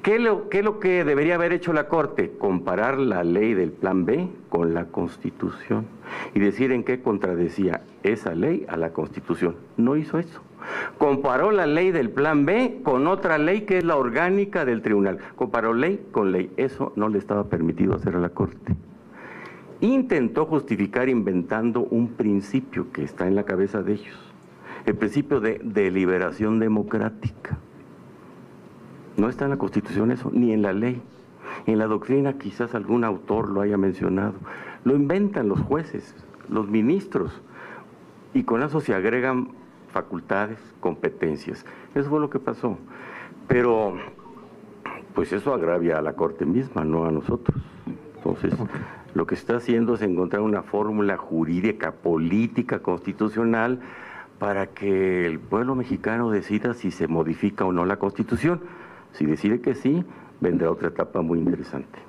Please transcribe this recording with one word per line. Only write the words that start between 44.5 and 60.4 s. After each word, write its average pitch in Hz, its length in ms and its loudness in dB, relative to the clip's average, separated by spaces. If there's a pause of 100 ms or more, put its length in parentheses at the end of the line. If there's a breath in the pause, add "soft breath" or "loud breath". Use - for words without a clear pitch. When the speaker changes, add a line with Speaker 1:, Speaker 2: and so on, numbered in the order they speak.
Speaker 1:
pues 85 200 0
eso 104 200 0
agravia 85 440 2
a 78 40 0
la 76 120 -2
Corte 80 320 -2
misma, 76 400 0
no 82 200 2
a 82 60 0
nosotros. - 500 0 (540)
Entonces, - 380 -2
Speaker 2:
Ok. - 160 -4 (440 loud breath)
Speaker 1:
lo 82 140 0
que - 80 -2
está - 220 -2
haciendo 117 380 2
es 104 60 -4
encontrar 92 400 0
una 104 220 0
fórmula 104 540 0
jurídica, 82 760 0
política, 92 880 0
constitucional, 113 1000 0 (580 loud breath)
para 98 280 -2
que 92 600 0
el 80 120 -2
pueblo 123 360 0
mexicano 117 560 -2
decida 107 420 0
si 98 180 -4
se 80 180 -2
modifica 82 560 0
o 92 80 2
no 87 120 2
la 98 140 0
Constitución. 139 640 0 (500 loud breath)
Si - 140 -2
decide 101 340 2
que 127 160 0
sí, 165 300 2 (340 loud breath)
vendrá 85 320 2